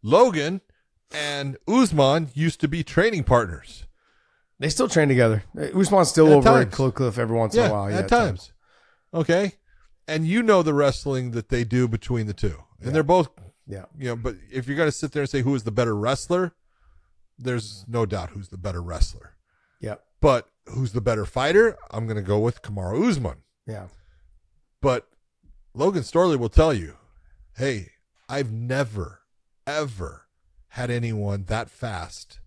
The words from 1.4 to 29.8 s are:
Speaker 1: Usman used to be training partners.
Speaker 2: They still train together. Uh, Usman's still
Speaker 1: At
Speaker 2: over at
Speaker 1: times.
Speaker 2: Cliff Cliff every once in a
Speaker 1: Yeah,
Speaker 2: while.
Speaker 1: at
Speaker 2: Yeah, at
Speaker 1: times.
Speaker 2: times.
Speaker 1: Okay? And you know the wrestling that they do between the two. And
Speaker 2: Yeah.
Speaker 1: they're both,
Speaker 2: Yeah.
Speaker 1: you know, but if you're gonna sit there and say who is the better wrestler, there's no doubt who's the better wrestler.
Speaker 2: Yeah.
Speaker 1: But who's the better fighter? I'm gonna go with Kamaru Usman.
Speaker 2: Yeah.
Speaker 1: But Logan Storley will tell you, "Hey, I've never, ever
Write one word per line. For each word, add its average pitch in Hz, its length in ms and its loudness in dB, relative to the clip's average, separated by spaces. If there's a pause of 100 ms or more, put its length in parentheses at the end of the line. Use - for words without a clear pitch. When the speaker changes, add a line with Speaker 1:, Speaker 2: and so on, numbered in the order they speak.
Speaker 1:
Usman 160 640 2
used 156 260 -2
to 156 80 0
be 160 160 -4
training 196 400 0
partners. 107 600 -2 (720)
Speaker 2:
They 143 100 -4
still 233 200 0
train 151 200 2
together. 117 340 4 (160)
Uh, 151 80 -6 (120)
Usman's 190 320 4
still 156 180 8
Speaker 1:
At 156 80 10
Speaker 2:
over 139 120 8
at 131 160 8
Speaker 1:
times. 98 100 -8
Speaker 2:
Cliff 131 200 0
Cliff 120 240 -2
every 117 180 -2
once 110 180 0
in 160 60 4
a 240 40 4
Speaker 1:
Yeah, 208 80 2
Speaker 2:
while. 101 140 -2
Speaker 1:
at 101 60 -4
Speaker 2:
Yeah, - 80 -2
at 190 80 -4
Speaker 1:
times. 220 320 0
Speaker 2:
times. - 120 -20 (600)
Speaker 1:
Okay? 170 380 0 (540)
And 160 200 -4
you 208 160 0
know 208 200 6
the 151 120 0
wrestling 135 580 -2
that 117 160 -6
they 120 160 -2
do 123 240 0
between 113 380 -4
the 101 80 -6
two. 90 240 -4 (200)
And - 100 -12
Speaker 2:
Yeah. 131 40 -4
Speaker 1:
they're 156 100 2
both, 165 280 2 (360)
Speaker 2:
Yeah. 98 200 -16 (120)
Speaker 1:
you 131 100 -8
know, 117 80 -6
but 117 200 -8 (140)
if 127 180 -8
you're 139 80 -4
gonna 156 160 0
sit - 200 -6
there 147 100 -4
and 135 80 -4
say 139 120 -2
who 135 120 0
is 123 80 -2
the 113 80 -6
better 113 260 0
wrestler, 151 560 -2 (880)
there's 107 500 -6
no 117 180 0
doubt 95 240 -6
who's 101 200 -14
the 95 80 -18
better 87 240 -8
wrestler. - 500 -4 (480)
Speaker 2:
Yeah. 107 160 -10 (240)
Speaker 1:
But 131 280 2 (180)
who's 123 260 -6
the 117 80 -2
better 107 240 -2
fighter? 175 520 2 (140)
I'm 113 160 -6
gonna 107 160 -6
go 101 160 0
with 117 240 -2
Kamaru 104 460 -2
Usman. 131 340 -4 (240)
Speaker 2:
Yeah. 101 200 -12 (960)
Speaker 1:
But 127 260 -2 (680)
Logan 165 280 -2
Storley 165 360 2
will 117 120 -2
tell 156 240 4
you, 85 220 -8 (600)
"Hey, 117 360 -6 (360)
I've 135 240 -6
never, 117 680 -6 (460)
ever 135 600 -8 (420)